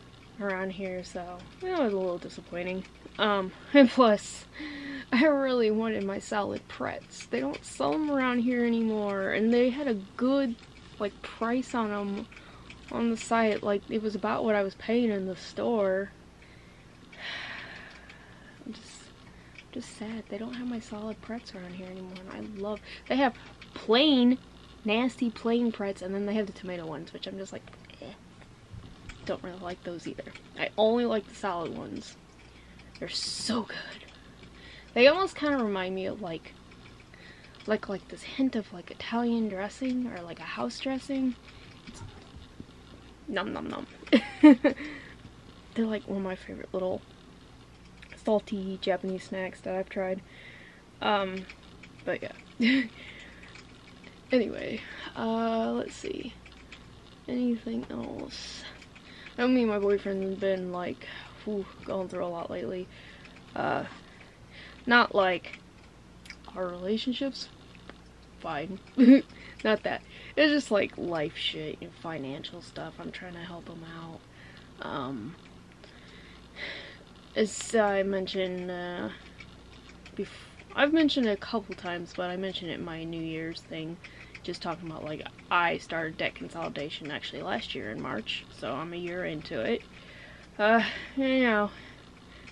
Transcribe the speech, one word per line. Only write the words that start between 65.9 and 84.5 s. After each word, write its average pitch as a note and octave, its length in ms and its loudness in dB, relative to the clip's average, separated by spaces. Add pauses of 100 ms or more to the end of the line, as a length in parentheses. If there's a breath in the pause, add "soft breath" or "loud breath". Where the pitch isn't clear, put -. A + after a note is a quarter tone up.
our F#3 140 -4
relationships, A3 800 -2 (920)
fine. E3 380 -6 (180)
<laughs> C4 280 12 (400 loud breath)
Not G#3+ 200 4
that. - 180 -2 (340 loud breath)
It's D4 160 8
just, D4 180 2
like, G3+ 280 4
life D#3+ 380 -2
shit - 440 -6
and E3+ 140 -12
financial D3+ 640 -8
stuff. D#3+ 380 -12
I'm E3+ 120 -10
trying F3+ 220 -12
to E3+ 60 -12
help E3+ 280 -12
him E3+ 160 -14 (160)
out. E3 220 -12 (640 loud breath)
Um, B2 540 -6 (2000 loud breath)
as - 400 0
I G3+ 280 6
mentioned, F#3 680 -2
uh, F3+ 380 -4 (1080 loud breath)
bef-, G3 120 -4 (480)
I've D4 160 6
mentioned C#4+ 340 6
it G#3 60 4
a G3 40 0
couple G3+ 380 -4
times, F3 400 -6
but F3+ 160 -4
I F3+ 60 -4
mentioned F#3 340 -4
it B2+ 40 -4
in - 100 -6
my E3 180 -8
New E3 200 -6
Year's D#3+ 400 -6
thing, E3 340 -8 (480 loud breath)
just F3 180 -6